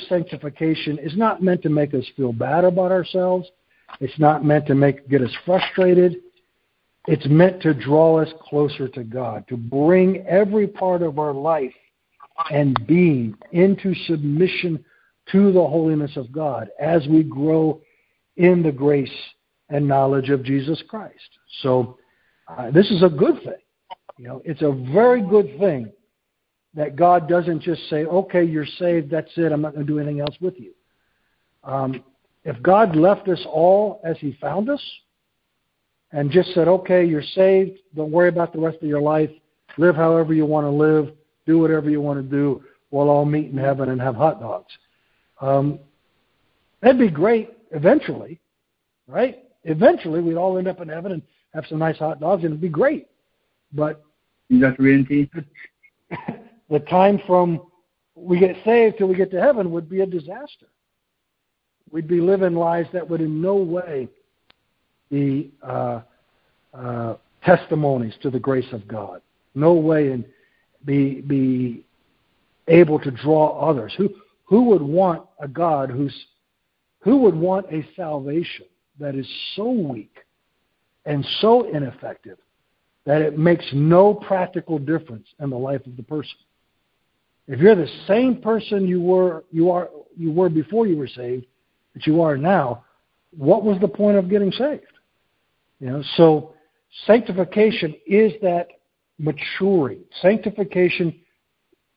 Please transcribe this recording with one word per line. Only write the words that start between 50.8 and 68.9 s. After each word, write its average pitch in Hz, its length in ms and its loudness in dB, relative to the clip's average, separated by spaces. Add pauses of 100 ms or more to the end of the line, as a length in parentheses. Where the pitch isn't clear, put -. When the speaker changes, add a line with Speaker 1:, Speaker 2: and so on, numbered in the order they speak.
Speaker 1:
in 160 80 -14
heaven 170 220 -10
and 165 100 -8 (320)
have 156 140 -10
some 156 120 -6
nice 160 180 -2
hot 151 220 -6
dogs, 170 240 0
and 160 80 -2
it'd 151 100 -8
be 185 80 -4
great. 226 380 -2 (680)
But 151 300 -6 (440)
Speaker 2:
You 127 140 4
got 131 160 2
the 139 520 2 (800)
Speaker 1:
<laughs> - 400 -14 (200)
the 151 100 -2
time 190 480 2
from 180 340 2 (540)
we 175 240 -2
get 185 160 4 (100)
saved 226 320 4
till 196 100 0
we 185 80 0
get 190 160 0
to 180 80 -4
heaven 208 320 0
would 165 180 -8
be 190 120 -2
a 196 40 0
disaster. 185 640 -10 (1200)
We'd 160 160 -8
be 175 140 0
living 185 340 2
lives 170 380 -2
that 170 160 -6
would 165 120 -4
in 156 200 -4
no 196 140 0
way 170 540 -4 (1000)
be, 143 420 -2 (120)
uh, 123 380 -6 (720)
uh, 120 420 -8 (280)
testimonies 143 800 0
to 147 80 -6
the 127 100 -4
grace 131 320 -2
of 107 160 -14
God. 101 340 -14 (340)